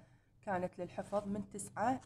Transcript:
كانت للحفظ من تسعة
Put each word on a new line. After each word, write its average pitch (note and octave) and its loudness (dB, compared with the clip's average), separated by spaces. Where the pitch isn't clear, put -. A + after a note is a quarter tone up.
كانت F3+ 0
للحفظ G3+ -2
من G3+ -2
تسعة G#3+ 2